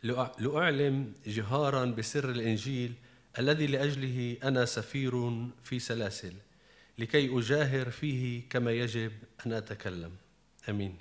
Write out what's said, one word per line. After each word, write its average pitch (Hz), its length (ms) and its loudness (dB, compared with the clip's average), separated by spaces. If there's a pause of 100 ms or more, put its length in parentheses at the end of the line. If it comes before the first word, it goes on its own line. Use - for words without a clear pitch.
لأع-، 120 360 0
لأعلم 139 720 2 (120)
جهارا 127 600 2
بسر 123 440 0
الإنجيل 120 640 0 (460)
الذي 147 280 4
لأجله 131 760 0
أنا 131 220 4
سفير 120 800 0 (180)
في 123 160 -4
سلاسل، 101 540 -4 (640)
لكي 131 420 2
أجاهر 131 500 2
فيه 127 600 -2
كما 120 220 2
يجب 113 400 0 (340)
أن 117 80 -2
أتكلم". 95 580 -6 (580)
آمين. 98 320 -2